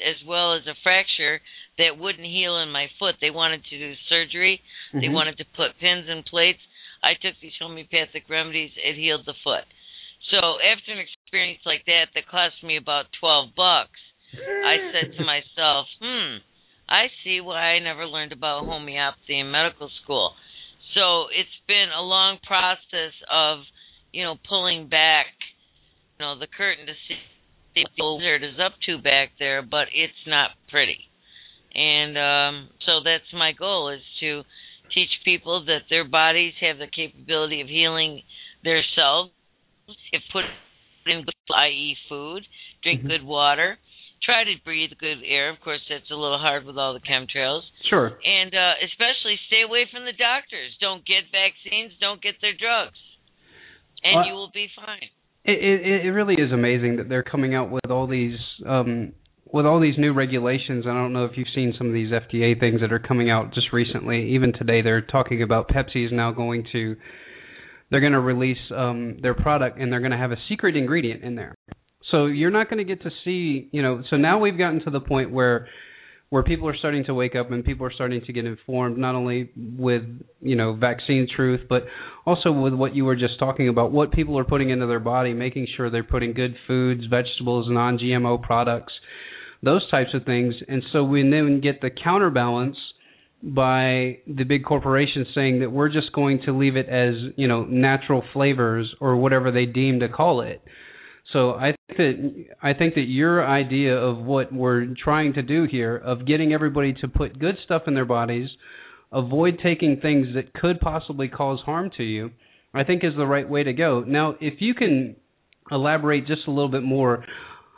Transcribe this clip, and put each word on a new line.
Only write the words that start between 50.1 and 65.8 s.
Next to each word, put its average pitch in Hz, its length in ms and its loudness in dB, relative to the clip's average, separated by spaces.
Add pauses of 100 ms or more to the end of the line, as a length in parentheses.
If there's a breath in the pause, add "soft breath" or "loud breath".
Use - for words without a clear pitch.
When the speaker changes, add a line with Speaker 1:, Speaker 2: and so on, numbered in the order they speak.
Speaker 1:
doctors. 233 680 -4
Don't 190 240 -4
get 190 260 0
vaccines. 196 720 -2
Don't 202 200 -4
get 202 200 -6
their 202 160 -2
drugs. 220 400 -2 (1080 loud breath)
And 190 120 6
Speaker 2:
Well, 180 120 6
Speaker 1:
you 196 60 -6
will 196 180 -12
be 208 240 -8
fine. 208 340 -14 (360)
Speaker 2:
It, 208 160 2
it, 196 460 2
it - 20 0
really 202 240 2
is 147 180 2
amazing 120 460 2
that 110 120 -6
they're 127 140 0
coming 135 300 -2
out 127 160 -2
with 127 220 -4
all 131 160 0
these, 120 300 -2 (300)
um, 120 460 0 (380)
with 147 140 2
all 160 140 6
these 147 180 4
new 147 160 4
regulations. 131 720 0
I 120 80 -2
don't 123 180 -2
know 123 140 0
if 117 100 -4
you've 127 200 -6
seen 123 200 0
some 123 120 -4
of 113 60 -2
these 113 200 -2
F 117 160 -2
D 117 140 0
A 117 100 6
things 117 280 2
that 113 120 0
are 117 60 2
coming 120 320 0
out 110 240 0
just - 180 -2
recently. 117 600 0
Even 127 180 4
today, 117 300 2
they're 113 180 4
talking 123 400 0
about 113 280 2
Pepsi 131 360 0